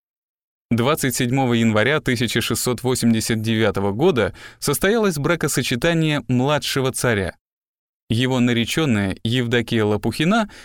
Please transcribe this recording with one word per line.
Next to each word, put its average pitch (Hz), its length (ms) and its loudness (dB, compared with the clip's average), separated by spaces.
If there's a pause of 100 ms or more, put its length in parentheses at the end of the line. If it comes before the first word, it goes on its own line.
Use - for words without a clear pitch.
(720)
Двадцать 123 440 0
седьмого 127 400 0
января 117 440 2
тысяча 120 420 -2
шестьсот 123 420 -2
восемьдесят 117 580 0
девятого 107 500 0
года 117 440 0 (240)
состоялось 196 580 0
бракосочетание 151 1120 0
младшего 131 640 0
царя. 101 440 0 (720)
Его 127 320 0
нареченная 117 840 0
Евдокия 117 600 0
Лопухина 156 640 0 (180)